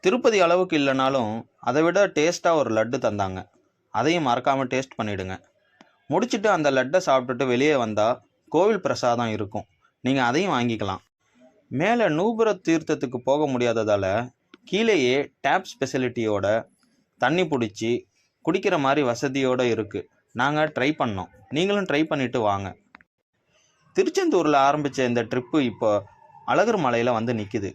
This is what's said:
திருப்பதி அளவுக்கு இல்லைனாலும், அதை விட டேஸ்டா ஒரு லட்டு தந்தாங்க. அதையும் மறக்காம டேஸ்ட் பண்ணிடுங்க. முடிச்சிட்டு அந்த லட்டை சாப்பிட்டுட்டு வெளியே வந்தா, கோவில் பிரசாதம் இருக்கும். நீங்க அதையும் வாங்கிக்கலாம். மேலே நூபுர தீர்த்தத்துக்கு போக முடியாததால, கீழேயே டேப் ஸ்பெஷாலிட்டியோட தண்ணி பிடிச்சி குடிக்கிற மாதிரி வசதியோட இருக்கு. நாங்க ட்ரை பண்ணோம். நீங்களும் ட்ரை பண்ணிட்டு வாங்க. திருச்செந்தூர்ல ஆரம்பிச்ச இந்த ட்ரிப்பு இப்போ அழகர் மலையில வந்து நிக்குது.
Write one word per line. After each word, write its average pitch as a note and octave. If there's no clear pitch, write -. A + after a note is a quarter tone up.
திருப்பதி A3+
அளவுக்கு F3
இல்லைனாலும், C3
அதை B2+
விட F3+
டேஸ்டா E3+
ஒரு B2+
லட்டு A2
தந்தாங்க. G2
அதையும் D3
மறக்காம C3
டேஸ்ட் C3
பண்ணிடுங்க. F#2+
முடிச்சிட்டு G#3
அந்த D#3
லட்டை C3+
சாப்பிட்டுட்டு C3
வெளியே C3+
வந்தா, A2
கோவில் G3
பிரசாதம் A#2+
இருக்கும். G#2
நீங்க C3
அதையும் D#3+
வாங்கிக்கலாம். A2+
மேலே G#3+
நூபுர G#3
தீர்த்தத்துக்கு D3+
போக C#3+
முடியாததால, A2+
கீழேயே D#3
டேப் -
ஸ்பெஷாலிட்டியோட A2+
தண்ணி D#3
பிடிச்சி A#2+
குடிக்கிற F#3
மாதிரி C#3
வசதியோட C3
இருக்கு. G#2+
நாங்க D3
ட்ரை D3+
பண்ணோம். G#2
நீங்களும் F#3+
ட்ரை D3+
பண்ணிட்டு C3
வாங்க. G2
திருச்செந்தூர்ல F#3
ஆரம்பிச்ச C#3
இந்த A#2+
ட்ரிப்பு B2+
இப்போ G#2+
அழகர் G3+
மலையில B2
வந்து A2+
நிக்குது. G#2